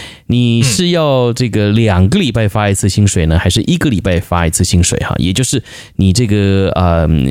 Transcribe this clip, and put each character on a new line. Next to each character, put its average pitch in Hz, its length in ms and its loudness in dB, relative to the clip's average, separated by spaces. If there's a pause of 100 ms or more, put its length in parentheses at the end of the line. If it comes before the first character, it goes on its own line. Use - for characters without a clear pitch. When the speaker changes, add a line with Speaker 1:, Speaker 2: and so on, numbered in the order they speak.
(260)
Speaker 1:
你 120 360 2
是 175 280 -2
要 135 420 0
这 123 160 -2
个 104 220 0
两 104 380 2
个 202 120 0
礼 156 100 -2
拜 110 160 -2
发 104 220 -2
一 98 60 0
次 98 160 0
薪 104 180 2
水 90 180 0
呢， 80 100 2
Speaker 2:
嗯。 - 20 4
Speaker 1:
还 92 100 0
是 95 140 0
一 175 160 0
个 165 100 0
礼 101 140 -2
拜 90 180 0
发 87 260 -2
一 82 40 -2
次 - 120 0
薪 87 220 2
水 - 160 -2
哈？ - 160 -6
也 87 160 -2
就 123 100 -2
是 127 220 -4 (320)
你 95 160 2
这 120 140 0
个， 98 480 0
呃， 85 340 2 (220)